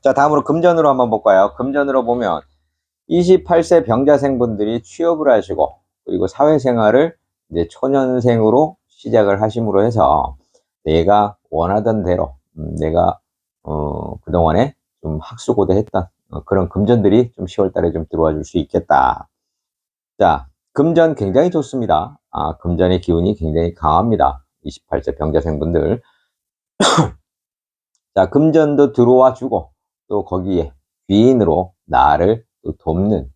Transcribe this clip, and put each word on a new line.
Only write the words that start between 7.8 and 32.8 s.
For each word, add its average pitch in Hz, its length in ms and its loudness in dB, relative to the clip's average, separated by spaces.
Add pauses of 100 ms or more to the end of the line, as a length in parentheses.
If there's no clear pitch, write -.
시작을 104 540 0
하심으로 107 420 -2
해서 78 540 0 (460)
내가 98 540 2 (120)
원하던 101 540 -2
대로, 85 320 -4 (220)
음, 78 180 -10
내가, 80 440 -2 (440)
어, 73 580 -8
그동안에 87 540 0 (260)
좀 78 200 -6
학수고대했던, 98 880 -2 (220)
어, - 160 -12
그런 95 240 -2
금전들이 107 640 2
좀 95 140 -10
시월 95 240 -8
달에 85 200 -2
좀 82 180 -8
들어와 80 220 0
줄 76 120 -6
수 - 160 -6
있겠다. 71 680 -2 (880)
자, 78 300 0 (260)
금전 160 420 0
굉장히 127 360 0
좋습니다. 113 680 -4 (140)
아, 76 260 -6
금전의 90 440 0
기운이 90 340 0
굉장히 82 380 -4
강합니다. 78 720 0 (180)
이십팔 - 400 -8
세 71 120 -6
병자생 78 440 -2
분들. 82 420 -2 (760)
<clears throat> - 1400 -6
자, 95 140 2
금전도 147 640 2
들어와 127 400 4
주고 - 380 -6 (360)
또 101 160 -4
거기에 90 480 -4 (360)
귀인으로 98 680 2 (120)
나를 76 600 0 (180)
또 80 140 -8
돕는 82 580 -4